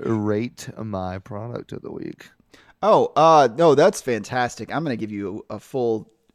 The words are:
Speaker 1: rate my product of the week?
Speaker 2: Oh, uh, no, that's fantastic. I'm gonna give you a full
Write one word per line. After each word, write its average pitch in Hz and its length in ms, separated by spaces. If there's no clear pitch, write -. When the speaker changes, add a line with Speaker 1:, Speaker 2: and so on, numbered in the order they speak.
Speaker 1:
rate 107 720
my 95 420
product 113 540
of 98 80
the - 100
week? - 380
Speaker 2:
Oh, 180 340
uh, 151 400
no, 160 180
that's 165 280
fantastic. 120 720
I'm 151 100
gonna 131 120
give 107 140
you 101 380
a 107 100
full 113 540